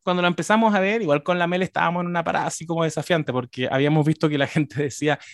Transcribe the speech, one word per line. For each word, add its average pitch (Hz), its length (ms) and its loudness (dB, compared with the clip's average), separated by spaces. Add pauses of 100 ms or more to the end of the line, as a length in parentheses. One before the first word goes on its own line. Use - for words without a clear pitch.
cuando 180 200 0
lo 175 40 4
empezamos 208 480 2
a 196 40 4
ver, 208 240 0
igual 147 200 2
con 180 160 0
la 170 80 0
Mel 180 140 0
estábamos 170 400 0
en 175 60 -4
una 175 160 -2
parada 165 240 -2
así 160 180 -10
como 165 180 -2
desafiante, 156 480 -2
porque 123 400 -4
habíamos 147 340 2
visto 156 240 0
que 147 100 -2
la 135 80 0
gente 147 340 -2
decía, 147 380 -2 (140)